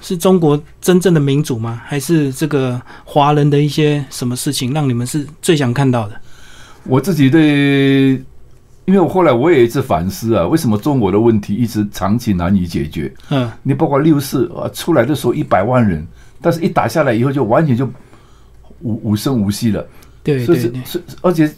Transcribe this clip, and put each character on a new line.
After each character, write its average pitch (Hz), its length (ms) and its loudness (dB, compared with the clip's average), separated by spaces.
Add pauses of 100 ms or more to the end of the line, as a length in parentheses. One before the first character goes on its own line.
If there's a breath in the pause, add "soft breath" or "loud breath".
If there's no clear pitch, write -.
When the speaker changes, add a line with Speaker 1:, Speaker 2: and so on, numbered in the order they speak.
Speaker 1:
是 - 160 -6
中 185 240 4
国 147 200 2 (200)
真 185 180 4
正 180 160 2
的 156 60 4
民 139 240 0
主 120 140 -4
吗？ 113 260 -8
还 143 160 -6
是 147 320 0
这 147 160 -4
个 131 320 -2 (240 loud breath)
华 147 300 2
人 147 140 4
的 143 100 2
一 147 100 2
些 147 420 0
什 - 160 -8
么 123 80 -4
事 139 180 -6
情 135 200 -4
让 147 160 -2
你 123 60 0
们 120 120 -4
是 147 180 -6 (160)
最 175 140 2
想 135 180 0
看 135 160 0
到 117 200 0
的？ 101 60 -12 (680 loud breath)
Speaker 2:
我 131 140 2
自 196 160 -2
己 139 140 4
对， 139 840 4 (720)
因 185 80 2
为 196 40 6
我 170 80 4
后 180 160 0
来 160 80 4
我 135 220 2
也 127 120 6
一 117 40 2
直 139 140 -2
反 90 260 -2
思 110 260 -2
啊， 87 120 2
为 131 100 0
什 165 120 0
么 107 100 0
中 143 200 -2
国 95 140 0
的 104 80 2
问 113 180 4
题 101 160 -4
一 117 120 0
直 107 260 -2
长 98 260 -2
期 110 140 -4
难 87 240 0
以 90 100 0
解 76 220 -4
决？ 71 240 -8 (160)
Speaker 1:
嗯。 127 220 -2 (120)
Speaker 2:
你 135 120 0
包 151 120 0
括 139 120 0
六 151 200 4
四 135 380 -2
啊， - 160 -8
出 - 220 -4
来 120 100 4
的 143 100 -2
时 131 120 -4
候 120 80 0
一 151 100 -4
百 95 180 0
万 120 240 2
人， 80 200 -2 (340 soft breath)
但 170 100 0
是 165 120 -2
一 180 80 0
打 107 180 -2
下 160 140 0
来 131 100 0
以 110 100 0
后 135 80 0
就 135 140 0
完 135 220 2
全 123 100 2
就 135 100 -2 (960 soft breath)
无， 113 300 -6
无 104 40 2
声 131 240 -2
无 101 120 0
息 110 200 -2
了。 85 160 -4 (360 soft breath)
Speaker 1:
对， 135 240 -2
Speaker 2:
所 170 100 2
以 - 20 0
是， 117 100 -2
Speaker 1:
对， 123 120 -8
对。 123 60 -12
Speaker 2:
所 175 140 -8
以， - 40 -20 (160)
而 180 100 0
且 156 160 2 (120)